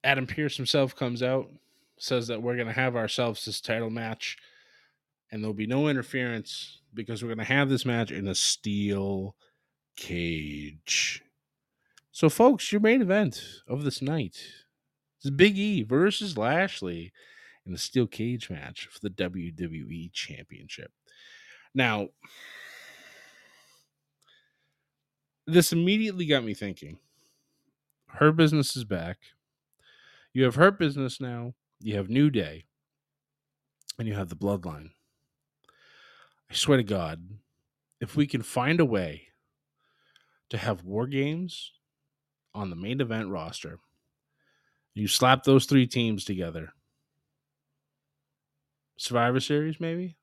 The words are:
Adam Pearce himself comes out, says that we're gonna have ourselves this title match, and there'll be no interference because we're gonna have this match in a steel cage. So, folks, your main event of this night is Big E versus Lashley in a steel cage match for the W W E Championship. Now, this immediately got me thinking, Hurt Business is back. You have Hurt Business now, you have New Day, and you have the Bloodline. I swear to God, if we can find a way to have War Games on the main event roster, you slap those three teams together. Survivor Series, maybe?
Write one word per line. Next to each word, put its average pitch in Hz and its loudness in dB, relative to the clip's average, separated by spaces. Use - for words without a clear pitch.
Adam 131 2
Pearce 151 -2
himself 135 0
comes 120 -2
out, 127 0
says 120 -2
that 117 -6
we're 123 -2
gonna 113 -2
have 127 0
ourselves 113 -2
this 107 -8
title 113 -4
match, 113 -8
and 107 -8
there'll 107 -4
be 107 -4
no 135 0
interference 123 -6
because 110 -8
we're 117 -6
gonna 113 -6
have 135 4
this 131 2
match 117 0
in 98 -4
a 92 -2
steel 98 -2
cage. 76 -4
So, - 4
folks, 233 4
your 208 2
main 233 4
event 190 2
of 139 -4
this 139 -2
night 135 -4
is 139 -2
Big 190 6
E 202 0
versus 160 0
Lashley 104 -2
in 92 -8
a 85 -8
steel - 0
cage 117 -6
match 71 -12
for - -20
the 104 -8
W 90 -4
W 80 -10
E 85 -12
Championship. - -14
Now, 110 0
this 165 6
immediately 185 2
got 139 2
me 107 -4
thinking, 87 -10
Hurt 156 4
Business 151 4
is 123 -6
back. 87 -6
You 131 6
have 123 4
Hurt 190 8
Business 139 -2
now, 120 -8
you 107 -4
have 98 -2
New 143 6
Day, 82 -2
and 117 -4
you 107 -2
have 98 -4
the 85 -10
Bloodline. 87 -4
I - -18
swear - 4
to 123 4
God, 87 -4
if 120 -6
we 147 4
can 127 -4
find 147 2
a 156 6
way 90 -2
to 113 -6
have 98 -4
War 104 -4
Games 151 -4
on 101 -6
the 85 -8
main 107 -6
event 113 -2
roster, 82 -10
you 104 -4
slap 127 6
those 135 8
three 131 6
teams 113 -2
together. 82 -6
Survivor 120 2
Series, 151 -2
maybe? 170 -6